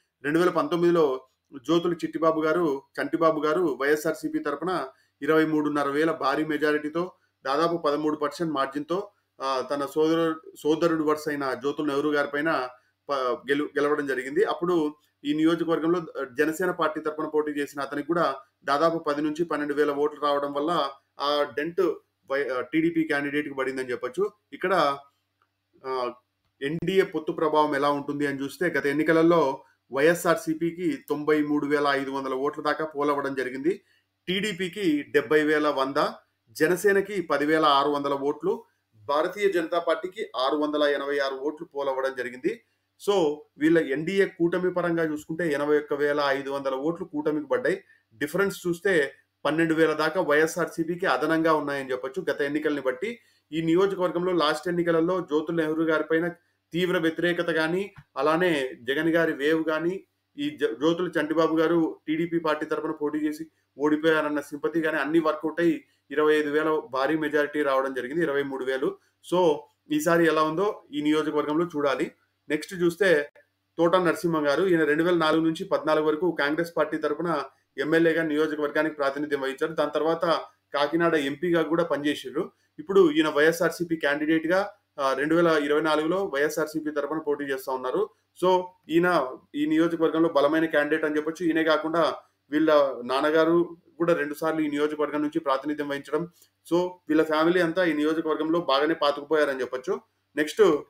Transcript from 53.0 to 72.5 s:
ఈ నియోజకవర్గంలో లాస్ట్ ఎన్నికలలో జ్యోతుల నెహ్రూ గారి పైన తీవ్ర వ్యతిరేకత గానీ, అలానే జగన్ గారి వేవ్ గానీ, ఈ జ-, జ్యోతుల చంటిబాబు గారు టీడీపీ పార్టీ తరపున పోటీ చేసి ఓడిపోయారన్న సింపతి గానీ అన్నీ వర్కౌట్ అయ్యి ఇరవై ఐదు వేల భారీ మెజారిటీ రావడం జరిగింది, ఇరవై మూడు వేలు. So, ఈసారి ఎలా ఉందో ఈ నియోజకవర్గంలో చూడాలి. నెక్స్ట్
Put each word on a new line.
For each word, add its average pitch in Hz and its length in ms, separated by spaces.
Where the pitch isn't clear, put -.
ఈ 160 100
నియోజకవర్గంలో 175 720
లాస్ట్ 156 360
ఎన్నికలలో 170 520
జ్యోతుల 160 340
నెహ్రూ 160 300
గారి 156 200
పైన 160 240
తీవ్ర 175 260
వ్యతిరేకత 170 520
గానీ, 165 420
అలానే 151 540
జగన్ 143 260
గారి 160 240
వేవ్ 151 360
గానీ, 165 360
ఈ 143 120
జ-, - 280
జ్యోతుల 165 320
చంటిబాబు 160 360
గారు 160 520
టీడీపీ 165 300
పార్టీ 156 280
తరపున 156 240
పోటీ 147 280
చేసి 151 280
ఓడిపోయారన్న 151 600
సింపతి 151 400
గానీ 156 180
అన్నీ 151 200
వర్కౌట్ 156 420
అయ్యి 165 240
ఇరవై 151 240
ఐదు 147 160
వేల 156 400
భారీ 139 280
మెజారిటీ 147 440
రావడం 135 320
జరిగింది, 127 280
ఇరవై 143 200
మూడు 135 220
వేలు. 131 340
So, 170 220
ఈసారి 170 340
ఎలా 156 160
ఉందో 170 400
ఈ 147 100
నియోజకవర్గంలో 151 640
చూడాలి. 143 460
నెక్స్ట్ 151 260